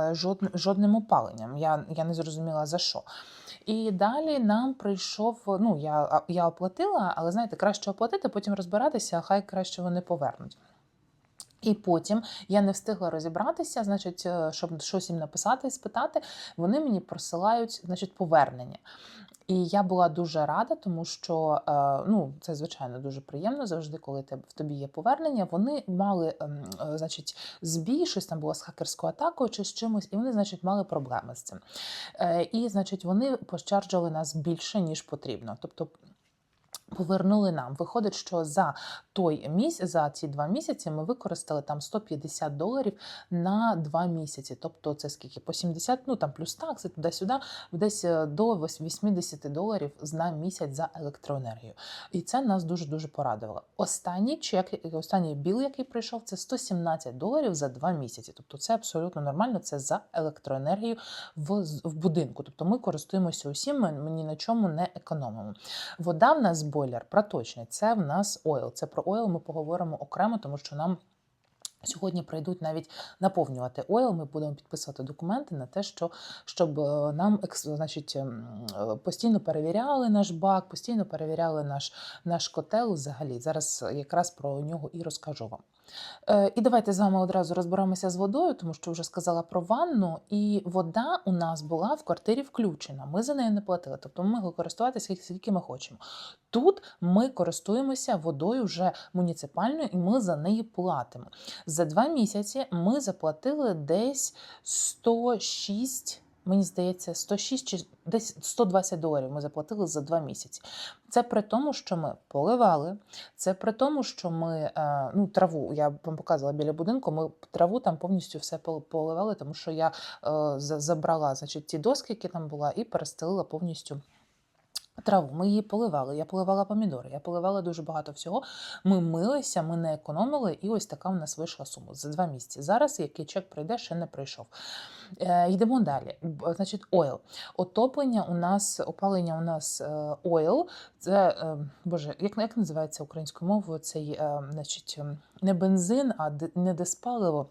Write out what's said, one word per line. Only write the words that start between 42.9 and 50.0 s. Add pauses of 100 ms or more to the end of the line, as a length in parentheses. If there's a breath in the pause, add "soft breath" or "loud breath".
на
два
місяці.
Тобто
це
скільки?
По
сімдесят,
ну,
там,
плюс
такси,
туди-сюди, (380 loud breath)
десь,
е,
до
вось-,
вісімдесяти
доларів (220)